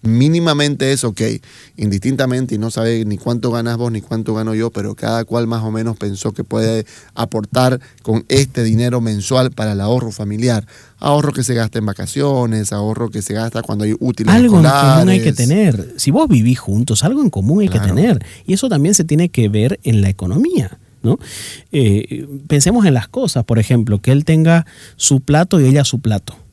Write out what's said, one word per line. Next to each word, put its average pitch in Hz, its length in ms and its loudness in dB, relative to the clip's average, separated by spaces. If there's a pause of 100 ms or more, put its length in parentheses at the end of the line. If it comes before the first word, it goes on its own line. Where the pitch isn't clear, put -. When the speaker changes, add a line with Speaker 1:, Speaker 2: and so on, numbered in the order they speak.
Speaker 1:
Mínimamente 143 880 0
es 135 100 -2
ok, 110 160 -4 (580)
indistintamente, 127 800 -2
y - 40 -4
no 110 120 -4
sabe 113 340 -2
ni 104 120 -4
cuánto 120 340 -4
ganas 117 260 -2
vos 120 140 -4
ni 110 80 -6
cuánto 110 340 -6
gano 110 220 -4
yo, 113 140 -2
pero 104 260 -8
cada 113 300 -4
cual 117 220 -2
más 113 160 -4
o 110 80 -4
menos 113 260 -4
pensó 101 340 -6
que 117 120 -8
puede 110 420 -2 (300)
aportar 123 680 -2 (220)
con 113 260 -2
este 131 340 0
dinero 117 380 0
mensual 113 500 -2
para 107 220 -6
el 98 80 -4
ahorro 117 300 -2
familiar. 107 540 -4 (340)
Ahorro 147 340 0
que 135 100 -4
se 123 120 -4
gasta 113 240 -4
en 107 80 -4
vacaciones, 113 840 -2
ahorro 107 380 -4
que 107 120 -8
se 107 120 -8
gasta 113 280 -6
cuando 107 220 -6
hay 107 160 0
útiles 123 340 0
Speaker 2:
Algo 226 260 6
en 156 100 8
común 139 400 6
hay 190 120 4
que 165 80 2
Speaker 1:
escolares. 135 60 0
Speaker 2:
tener. 131 600 2
Si - 140 0
vos 277 180 2
vivís 123 300 4
juntos, 110 440 -2
algo 262 200 0
en 208 80 2
común 135 300 0
hay 196 80 2
Speaker 1:
Claro. 101 180 0
Speaker 2:
que 95 140 2
tener. 196 240 2 (220)
Y 175 60 0
eso 247 160 -2
también 170 260 2
se 180 80 2
tiene 165 260 2
que 110 200 2
ver 107 340 0
en 110 180 2
la 98 80 2
economía, 123 720 -2 (240)
¿no? 117 160 0 (540)
Eh, 120 520 0 (220)
pensemos 196 380 2
en 151 80 6
las 117 140 0
cosas, 185 360 -2
por 113 160 0
ejemplo, 107 420 2
que 131 100 0
él 143 140 2
tenga 160 400 4 (300)
su - 260 0
plato 160 380 2
y 135 60 4
ella 139 180 4
su 120 160 -2
plato. - 360 -4 (180)